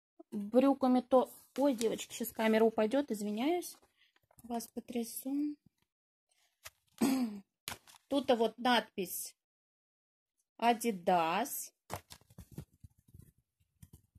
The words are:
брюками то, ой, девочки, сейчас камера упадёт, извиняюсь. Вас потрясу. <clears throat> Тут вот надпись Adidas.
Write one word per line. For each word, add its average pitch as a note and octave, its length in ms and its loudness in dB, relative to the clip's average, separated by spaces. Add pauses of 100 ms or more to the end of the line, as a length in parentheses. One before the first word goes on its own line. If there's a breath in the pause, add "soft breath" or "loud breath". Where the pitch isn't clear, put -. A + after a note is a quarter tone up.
(340)
брюками B3+ 680 4
то, B3+ 300 2 (260)
ой, C#4 180 2
девочки, A3 380 -4
сейчас - 200 -8
камера A3 320 4
упадёт, A3+ 460 0
извиняюсь. A3 680 -4 (680)
Вас A#3 260 -6
потрясу. C4+ 880 -6 (1400)
<clears throat> A#3+ 420 0 (680)
Тут C#4 280 0
вот A3 220 0
надпись A3+ 760 -2 (1200)
Adidas. G3 1120 0 (2500)